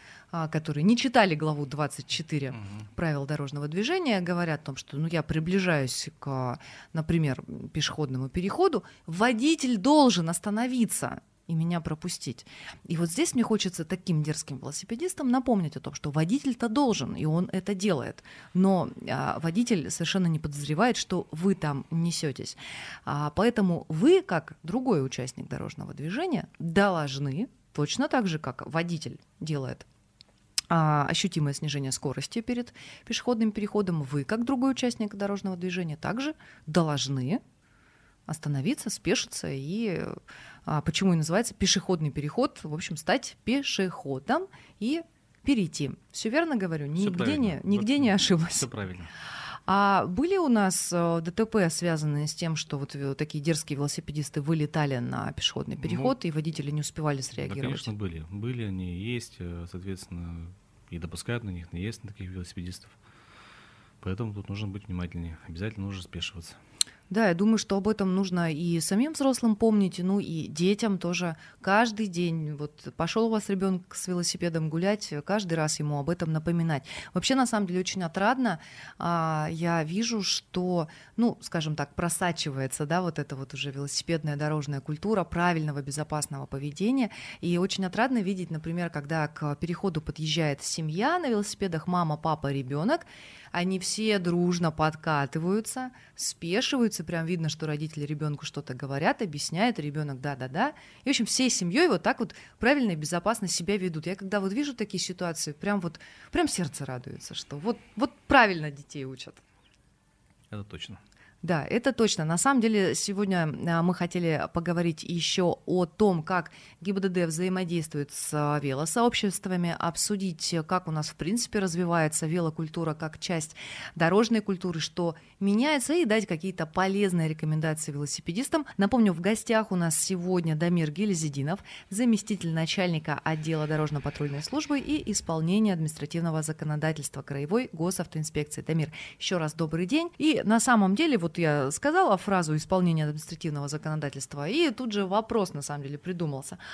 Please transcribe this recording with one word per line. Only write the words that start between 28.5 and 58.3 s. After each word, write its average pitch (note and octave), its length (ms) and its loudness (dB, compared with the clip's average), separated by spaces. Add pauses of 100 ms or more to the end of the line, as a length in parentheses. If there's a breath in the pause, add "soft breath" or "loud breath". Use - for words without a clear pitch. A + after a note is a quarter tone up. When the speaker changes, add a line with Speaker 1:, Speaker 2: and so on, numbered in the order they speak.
Speaker 1:
водитель E3 540 -4 (200)
делает, C#3+ 460 -4 (800)
а, D3+ 400 4
ощутимое D#3 460 0
снижение C#3 380 -2
скорости - 480 -4
перед A#3+ 340 -4 (300 loud breath)
пешеходным A3+ 480 0
переходом, G3+ 500 0
вы, C3+ 220 -2
как A3+ 200 0
другой C4+ 280 2
участник A#3+ 420 -2
дорожного G3+ 420 -2
движения, F3 400 -4
также C4+ 380 -4 (320 loud breath)
должны C#3+ 720 2 (840 soft breath)
остановиться, D3 640 -2
спешиться - 600 -2
и, E3 540 -4 (600 loud breath)
а, D3+ 180 0
почему F#3+ 300 4
и E3+ 40 6
называется E3 380 0
пешеходный F3 560 2
переход, D3 540 -2
в D3+ 100 -8
общем, E3 220 -6
стать - 480 -2
пешеходом G#3+ 1040 -2 (320 loud breath)
и D4 220 -2 (420)
перейти. F3+ 480 0 (200)
Все - 180 -4
верно D#4 260 2
говорю? E3 360 -2
Speaker 2:
Все G3 180 0
Speaker 1:
Нигде - 20 0
Speaker 2:
правильно. A#3 240 0
Speaker 1:
не, G#3 280 0
нигде G#3 300 2
Speaker 2:
Вот, C#4+ 80 4
Speaker 1:
не A#3+ 80 6
ошиблась. F3 440 4
Speaker 2:
все B2+ 140 0
правильно. F#2 380 -6 (600 loud breath)
Speaker 1:
А G3 400 4
были D4+ 320 2
у E4 100 4
нас, G3+ 440 4
э, E3+ 300 2
Д E3+ 80 -6
Т A3 160 2
П, G3 240 4
связанные D3+ 560 0
с D3+ 80 -4
тем, D#3+ 220 -2
что D3+ 220 -4
вот, C#3 180 -6
э, C#3 180 -4
такие D3+ 300 -4
дерзкие D#3 320 0
велосипедисты D3 640 -4
вылетали D3 560 0
на B2 340 -4
пешеходный - 440 -4
Speaker 2:
Ну, C3+ 60 -10
Speaker 1:
переход, C3 420 0
и E3+ 80 -2
водители D3+ 400 -4
не D3+ 80 -2
успевали D3 380 -2
Speaker 2:
да, C3 40 -8
Speaker 1:
среагировать? C#3 400 -6
Speaker 2:
конечно, B2+ 300 -4
были. E2+ 380 -6